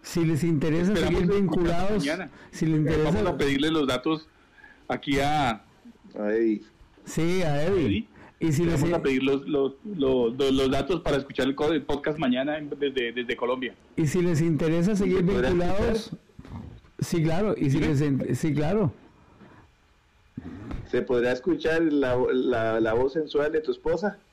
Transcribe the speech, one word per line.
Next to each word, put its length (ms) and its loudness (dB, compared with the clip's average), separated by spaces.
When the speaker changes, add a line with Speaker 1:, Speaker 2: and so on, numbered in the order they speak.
Speaker 1:
Si 240 -2
les 180 2
interesa 500 0
Speaker 2:
Esperamos 280 0
Speaker 1:
seguir 140 2
Speaker 2:
escucharlos 260 2
Speaker 1:
vinculados, 440 2
Speaker 2:
mañana. 240 -4
Speaker 1:
si 140 -4
les 140 2
interesa 320 2
Speaker 2:
Vamos 160 0
a 100 -2
pedirle 340 0
los 160 2
datos 400 -2
aquí 320 -2
a 300 2
Speaker 3:
A 160 -2
Eddie. 300 2
Speaker 1:
Sí, 380 -2
a 220 0
Eddie. 200 2
Speaker 2:
Eddie. 220 0
Speaker 1:
Y 120 0
si 100 2
les 180 2
Speaker 2:
Vamos 120 2
a 40 2
Speaker 1:
in- 60 -2
Speaker 2:
pedir 200 0
los, 240 0
los, 260 0
los, 540 0
los, 160 2
los 180 2
datos 300 0
para 160 0
escuchar 300 -4
el 80 -2
co-, 180 0
el 100 0
podcast 340 -4
mañana 400 -2
en, 120 -10
desde, 420 -4
desde 240 -6
Colombia. 400 -4
Speaker 1:
Y 100 2
si 140 0
les 200 2
interesa 520 2
Speaker 3:
¿Y 20 0
Speaker 1:
seguir 220 2
Speaker 3:
se 80 2
podrá 240 2
Speaker 1:
vinculados, 480 2
Speaker 3:
escuchar? 220 -8
Speaker 1:
sí, 240 0
claro, 340 2
y 120 2
si 100 4
Speaker 2:
¿Dime? 80 2
Speaker 1:
les 140 4
in-, 340 2
sí, 180 0
claro. 400 2
Speaker 3:
¿Se 120 -2
podrá 320 0
escuchar 480 0
la, 360 2
la, 460 0
la 140 2
voz 200 0
sensual 380 0
de 100 0
tu 100 -4
esposa? 460 -2